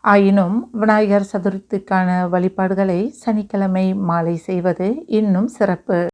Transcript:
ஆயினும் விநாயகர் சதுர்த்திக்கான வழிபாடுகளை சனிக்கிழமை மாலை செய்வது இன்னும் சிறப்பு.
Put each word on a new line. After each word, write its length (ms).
ஆயினும் 680
விநாயகர் 600
சதுர்த்திக்கான 760
வழிபாடுகளை 800
சனிக்கிழமை 840
மாலை 420
செய்வது 520
இன்னும் 400
சிறப்பு. 500